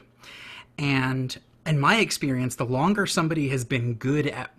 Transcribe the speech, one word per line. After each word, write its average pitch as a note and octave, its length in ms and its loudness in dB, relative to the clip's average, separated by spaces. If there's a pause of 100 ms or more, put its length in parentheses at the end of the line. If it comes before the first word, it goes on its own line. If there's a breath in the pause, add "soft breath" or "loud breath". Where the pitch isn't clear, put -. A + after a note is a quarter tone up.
(760 loud breath)
And C3 580 0 (300)
in D#3 140 2
my F3 200 4
experience, C3 560 0
the C3 100 -2
longer C#3 400 2
somebody D#3 420 0
has C3 160 0
been A#2+ 300 0
good C#3 340 0
at - 320 -6